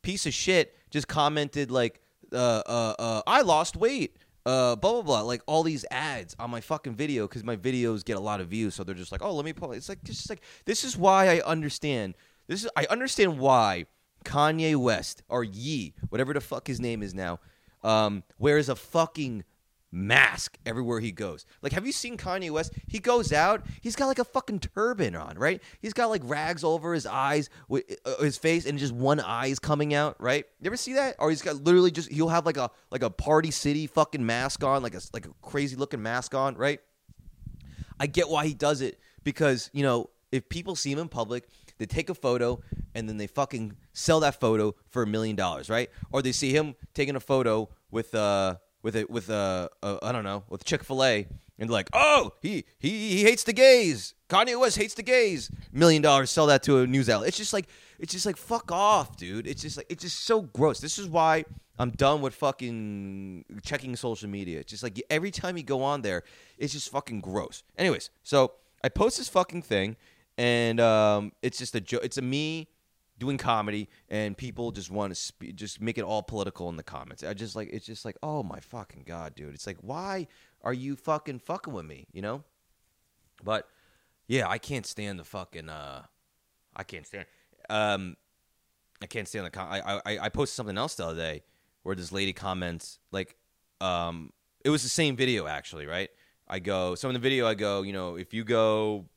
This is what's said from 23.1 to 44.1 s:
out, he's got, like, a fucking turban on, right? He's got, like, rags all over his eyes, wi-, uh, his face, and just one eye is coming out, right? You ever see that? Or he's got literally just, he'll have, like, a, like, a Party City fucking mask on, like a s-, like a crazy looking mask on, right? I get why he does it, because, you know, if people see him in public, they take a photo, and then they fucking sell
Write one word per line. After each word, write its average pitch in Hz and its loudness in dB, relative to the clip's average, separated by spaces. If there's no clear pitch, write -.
out, 175 4
he's 233 -6
got, 269 2
like, 269 2
a 247 2
fucking 220 -4
turban 202 0
on, 78 -10
right? 147 0
He's 214 -8
got, 233 2
like, 214 -2
rags 151 -2
all 160 2
over 165 -2
his 131 -2
eyes, 135 0
wi-, 131 0
uh, 131 -2
his 143 0
face, 160 2
and 143 -2
just 135 -2
one 135 2
eye 117 -2
is 135 -2
coming 147 0
out, 147 0
right? 131 0
You 160 -6
ever 226 -2
see 247 -6
that? 262 0
Or 160 2
he's 160 0
got 147 -4
literally 180 8
just, 165 -6
he'll 156 2
have, 165 2
like, 165 0
a, 123 -2
like, 131 -2
a 117 2
Party 156 4
City 147 0
fucking 147 2
mask 123 -2
on, 135 2
like 117 -6
a 92 -12
s-, - -14
like 90 -10
a 73 -18
crazy 143 -4
looking 135 -4
mask 117 -4
on, 135 0
right? 139 0
I 139 0
get 151 2
why 151 2
he 147 -2
does 147 0
it, 131 -4
because, 139 2
you 143 0
know, 120 2
if 131 -2
people 175 -6
see 139 -2
him 139 -2
in 165 -4
public, 120 -4
they 110 -6
take 160 -4
a 185 -6
photo, 123 0
and 113 -4
then 107 -6
they 104 -6
fucking 113 -4
sell 160 4